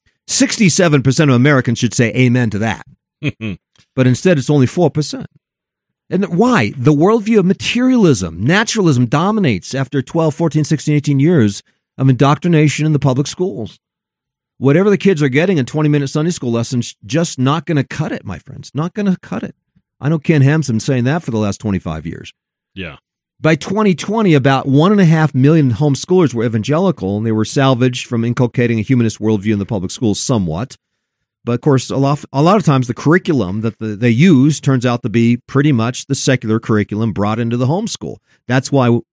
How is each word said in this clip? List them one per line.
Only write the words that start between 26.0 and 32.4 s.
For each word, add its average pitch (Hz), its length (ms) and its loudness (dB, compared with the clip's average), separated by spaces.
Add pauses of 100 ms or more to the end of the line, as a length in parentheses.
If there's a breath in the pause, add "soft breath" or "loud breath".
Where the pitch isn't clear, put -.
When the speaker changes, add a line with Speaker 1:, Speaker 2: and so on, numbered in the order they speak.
Speaker 1:
were 117 120 -2
evangelical, 117 720 -2
and 110 80 -4
they 110 80 -2
were 110 100 0
salvaged 127 640 0
from 117 160 -2
inculcating 120 560 0
a 107 40 -2
humanist 117 360 0
worldview 107 340 0
in 101 60 -2
the 95 60 -4
public 95 260 -4
schools 104 300 -2
somewhat. 98 560 -4 (680)
But 120 80 -2
of 120 80 -4
course, 135 280 0
a - 60 -6
lot, 139 280 0 (100)
a 139 80 0